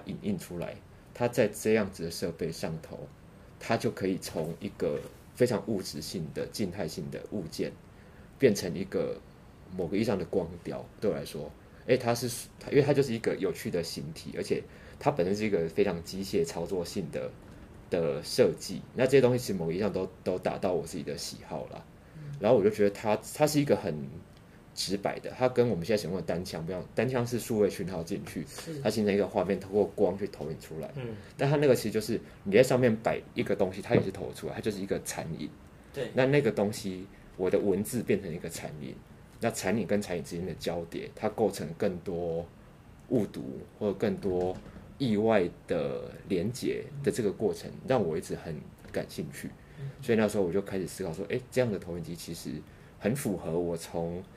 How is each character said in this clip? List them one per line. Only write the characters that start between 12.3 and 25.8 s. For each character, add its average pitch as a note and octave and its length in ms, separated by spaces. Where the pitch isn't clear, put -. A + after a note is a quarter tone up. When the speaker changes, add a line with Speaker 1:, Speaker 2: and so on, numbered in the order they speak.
Speaker 1:
它， - 100
因 - 80
为 C#3+ 60
它 D3 100
就 C#3 80
是 A#2+ 100
一 A2+ 60
个 G2 200
有 F2+ 140
趣 G#2+ 200
的 E2+ 100
形 - 220
体， - 240
而 - 60
且 - 180
它 C#3+ 100
本 C#3+ 160
身 F#2+ 100
是 G#2+ 80
一 A2 60
个 E2+ 200
非 G2+ 140
常 E2+ 200
机 F#2+ 200
械 F#2+ 220
操 E2+ 180
作 F2 220
性 E2 260
的， C2 200
的 D2+ 340
设 G2+ 360
计。 - 200
那 B2 120
这 B2+ 60
些 C3+ 100
东 B2 120
西 B2 60
其 A#2+ 80
实 G#2+ 60
某 E2+ 120
个 E2 80
意 F2 40
义 - 20
上 G2+ 120
都， F#2 160
都 F#2 140
达 - 220
到 F#2 140
我 D#2 120
自 - 100
己 D2+ 80
的 C#2+ 140
喜 - 200
好 C2+ 240
啦。 - 120
Speaker 2:
嗯。 - 240
Speaker 1:
然 G#2 120
后 B2+ 40
我 G2+ 80
就 G2+ 60
觉 G#2 140
得 G2+ 80
它， G#2+ 280
它 D3+ 140
是 D3 120
一 C#3+ 60
个 C#3+ 100
很 F2+ 200
直 F#2 200
白 - 240
的， - 180
它 B2+ 120
跟 B2 180
我 A2 80
们 E2 100